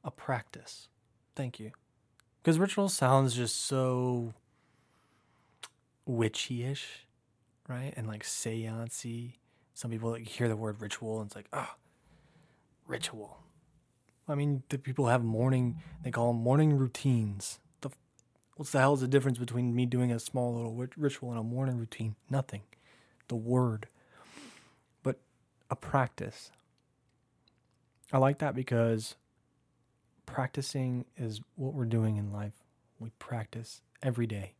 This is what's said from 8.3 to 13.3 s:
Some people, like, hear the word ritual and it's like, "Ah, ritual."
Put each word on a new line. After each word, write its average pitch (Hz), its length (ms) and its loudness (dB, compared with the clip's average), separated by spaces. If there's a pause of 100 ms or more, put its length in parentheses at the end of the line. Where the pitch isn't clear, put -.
Some 117 180 -6
people, 113 200 -2
like, 117 120 -6
hear 120 240 -2
the 110 80 2
word 107 260 -6
ritual 110 380 -6
and 104 80 -6
it's - 80 -14
like, 104 160 -16
"Ah, - 260 -6 (1080)
ritual." 120 580 -8 (840)